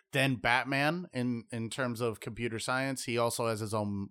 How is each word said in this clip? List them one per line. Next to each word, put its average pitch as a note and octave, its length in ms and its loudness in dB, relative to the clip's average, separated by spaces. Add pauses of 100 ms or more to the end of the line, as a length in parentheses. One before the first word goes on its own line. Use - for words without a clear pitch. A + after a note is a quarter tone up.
(120)
than C3+ 240 4
Batman C#3 760 2
in, B2 400 -2
in A2+ 180 -4
terms A#2+ 300 -2
of A#2 200 -2
computer A2+ 380 -4
science. C3 460 -2
He A#2 120 0
also A#2 300 2
has A2 140 0
his A2 140 -2
own G2+ 360 -2